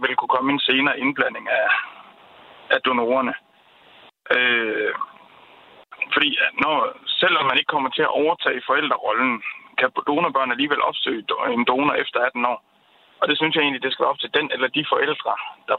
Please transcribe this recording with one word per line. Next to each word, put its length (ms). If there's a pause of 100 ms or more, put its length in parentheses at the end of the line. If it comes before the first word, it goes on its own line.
vil 140
kunne 200
komme 160
en 160
senere 360
indblanding 420 (140)
af, 80 (1040)
af 40 (100)
donorerne. 460 (1040)
Øh, 560 (1200)
fordi 160 (320)
når, 140 (300)
selvom 400
man 120
ikke 160
kommer 160
til 120
at 200
overtage 460
forældrerollen, 720 (360)
kan 120 (200)
donorbørn 440
alligevel 340
opsøge 420
do-, 220
en 120
donor 380
efter 180
atten 240
år. 140 (600)
Og 80
det 100
synes 160
jeg 80
egentlig, 200
det 100
skal 100
være 120
op 80
til 160
den 160
eller 140
de 240
forældre, 420 (340)
der 100